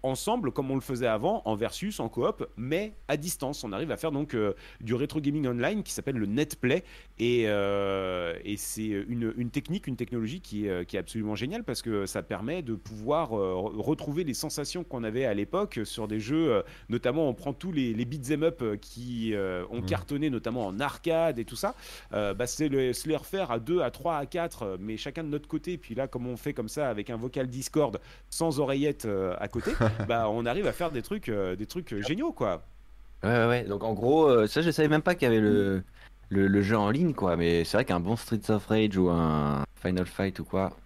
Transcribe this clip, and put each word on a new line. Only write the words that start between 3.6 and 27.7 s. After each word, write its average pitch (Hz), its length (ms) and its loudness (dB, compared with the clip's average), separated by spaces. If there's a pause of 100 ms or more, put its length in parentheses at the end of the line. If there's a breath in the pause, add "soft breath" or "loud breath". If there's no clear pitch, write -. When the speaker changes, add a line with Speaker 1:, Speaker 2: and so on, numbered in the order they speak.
Speaker 1:
On 110 80 -6
arrive 135 180 -4
à 113 60 0
faire 160 160 -2
donc, 143 220 -2
euh, 107 180 2 (300 loud breath)
du 113 140 -2
rétro 147 260 -2
gaming 143 260 0
online 131 340 0
qui - 120 -8
s'appelle 135 240 -4
le 104 80 2
Netplay. 135 580 2 (360 loud breath)
Et, 117 280 4
euh, 98 960 0
et 104 140 -4
c'est - 260 -6
une, 110 540 -2
une 120 120 -4
technique, 156 380 -6
une 131 80 -4
technologie 120 460 -4
qui 104 240 -6
est, 101 40 -2
euh, 90 140 -2
qui 98 140 -6
est - 20 0
absolument 107 360 -4
géniale 160 280 -6
parce 123 180 -6
que 104 240 -2
ça 92 160 -4
permet 113 400 -4
de 113 140 -4
pouvoir, 113 560 -2
euh, 95 220 0
re-, 104 280 -4
retrouver 151 440 -2
les 131 80 -4
sensations 156 500 -6
qu'on 120 220 -6
avait 113 180 0
à 117 100 2
l'époque 120 520 -2
sur 107 240 -6
des 107 100 -2
jeux, 143 320 2
euh, 101 100 4 (280 loud breath)
notamment 127 400 2
on 120 40 -2
prend 139 200 -6
tous 185 180 -6
les, 131 220 0
les 113 100 -2
beat'em 139 400 -2
up, 165 180 0
euh, 107 140 0
qui, 117 580 -4
euh, 92 360 -2
ont 117 140 -6
Speaker 2:
Mm. - 20 -4
Speaker 1:
cartonné, 143 440 -2
notamment 117 380 -2
en 98 140 -4
arcade 160 580 0
et 113 60 -4
tout 120 100 -14
ça. 208 200 -4 (360 loud breath)
Euh, 101 220 0
bah, 110 120 -2
c'est 151 220 -2
le, 131 240 2
se - 160 -4
les 156 80 2
refaire 165 360 -4
à 117 80 0
deux, 156 200 0
à 131 100 2
trois, 165 280 -2
à 143 80 -2
quatre, 165 380 -4
euh, 95 180 -4
mais 110 160 -6
chacun 147 260 -8
de 151 60 -6
notre 147 180 -4
côté. 160 300 -4
Puis - 180 -10
là, 131 140 -2
comme 123 180 -6
on 123 80 -4
fait 147 160 -6
comme 120 160 -4
ça 143 220 -2
avec 104 200 -4
un 117 60 -6
vocal 127 320 -4
Discord 127 540 0 (280 loud breath)